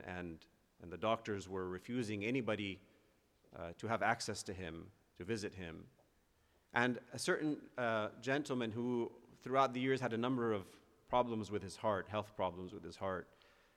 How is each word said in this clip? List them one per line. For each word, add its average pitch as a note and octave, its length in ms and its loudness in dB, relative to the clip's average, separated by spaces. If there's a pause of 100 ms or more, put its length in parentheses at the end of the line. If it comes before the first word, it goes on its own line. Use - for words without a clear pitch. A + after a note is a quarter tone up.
and, F2+ 320 -6 (440)
and F2 100 -12
the F2+ 60 -6
doctors G#2+ 500 0
were F#2 200 -2
refusing G#2 560 -2
anybody, G#2+ 540 0 (800)
uh, E2+ 200 -8
to G#2+ 100 -4
have G#2+ 140 2
access G#2+ 420 2
to G#2 80 -6
him, E2+ 340 -6 (320)
to F2 60 -10
visit G2+ 300 -2
him. E2+ 300 -10 (880)
And A#2+ 260 2 (120)
a B2 60 -6
certain, D#3 380 2 (200)
uh, A2+ 340 2 (120)
gentleman C3 480 0
who A#2+ 400 0 (320)
throughout C3 320 4
the B2+ 60 -2
years C3 200 4
had A#2+ 120 0
a A2 60 2
number A#2+ 340 2
of G2+ 100 2 (460)
problems A#2 420 2
with G#2 100 0
his F#2 140 -8
heart, G2+ 340 2
health G#2 280 -2
problems F#2 360 -2
with F2 120 -10
his E2+ 100 -10
heart. F#2+ 320 -2 (500)